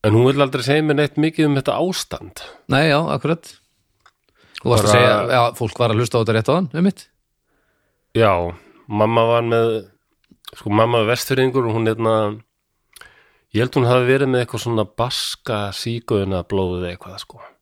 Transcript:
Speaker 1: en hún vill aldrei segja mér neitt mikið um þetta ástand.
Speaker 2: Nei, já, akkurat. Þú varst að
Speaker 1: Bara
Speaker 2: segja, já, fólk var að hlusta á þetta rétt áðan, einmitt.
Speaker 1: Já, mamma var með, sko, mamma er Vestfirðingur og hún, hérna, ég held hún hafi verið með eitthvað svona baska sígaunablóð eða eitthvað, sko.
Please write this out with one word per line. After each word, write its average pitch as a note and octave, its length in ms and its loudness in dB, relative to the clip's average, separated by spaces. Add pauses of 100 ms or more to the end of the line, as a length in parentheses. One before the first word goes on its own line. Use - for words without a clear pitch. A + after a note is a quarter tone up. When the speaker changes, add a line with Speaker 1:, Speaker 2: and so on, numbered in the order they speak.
Speaker 1:
en G#2+ 80 4
hún A#2+ 160 6
vill C#3 160 2
aldrei B2+ 220 -4
segja D3 180 2
mér D3 140 0
neitt D3 180 -2
mikið D#3 320 0
um C#3+ 80 2
þetta B2+ 220 -2
ástand. - 640 -6 (260)
Speaker 2:
Nei, D3 220 2
já, C#3+ 160 4
akkurat. D3+ 480 -4 (1040)
Þú A#2+ 140 2
varst G#2+ 100 4
að G#2 80 4
Speaker 1:
Bara G#2 60 6
Speaker 2:
segja, G#2+ 180 4 (140)
já, B2+ 120 4 (140)
fólk - 220 -6
var A#2 120 2
að A2 120 0
hlusta A#2+ 160 0
á A2+ 80 2
þetta A2 100 0
rétt A2+ 160 0
áðan, F3 220 0
einmitt. F#3 320 -2 (1080)
Speaker 1:
Já, G#2+ 200 4 (540)
mamma A2+ 380 2
var A#2 160 2
með, A#2 440 0 (680)
sko, - 160 -12
mamma A2+ 320 2
er A2 140 0
Vestfirðingur C3 500 -2
og A2 100 -4
hún, A2+ 140 0
hérna, A2 540 -2 (1120)
ég G#2+ 100 2
held B2+ 80 -6
hún B2+ 160 2
hafi B2 160 2
verið C3+ 240 2
með B2+ 160 0
eitthvað A#2 160 -8
svona A2+ 240 -2
baska - 760 -6 (140)
sígaunablóð G2 1040 -4
eða F2+ 160 -6
eitthvað, F#2 280 -18
sko. - 200 -20 (220)